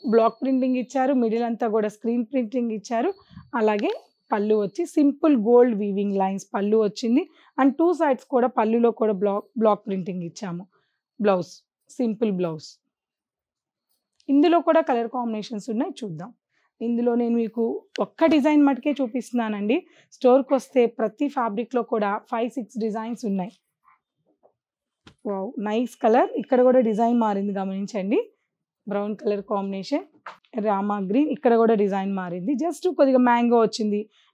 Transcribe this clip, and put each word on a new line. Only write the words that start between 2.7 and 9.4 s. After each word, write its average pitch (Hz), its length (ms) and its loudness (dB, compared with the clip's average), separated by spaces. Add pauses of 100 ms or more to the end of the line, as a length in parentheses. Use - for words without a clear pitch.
ఇచ్చారు. 233 380 -4 (440)
అలాగే 214 360 0 (400)
పళ్ళు 214 260 0
వచ్చి 208 300 -2
సింపుల్ 294 540 2
గోల్డ్ 240 360 6
వీవింగ్ 202 400 -2
లైన్స్ 190 320 -2
పళ్ళు 208 300 0
వచ్చింది. 226 440 0 (360)
And 269 160 4
టూ 330 200 2
సైడ్స్ 277 340 0
కూడా 247 220 2
పళ్ళులో 233 420 2
కూడా 220 220 0
బ్లాక్, 196 320 -2 (100)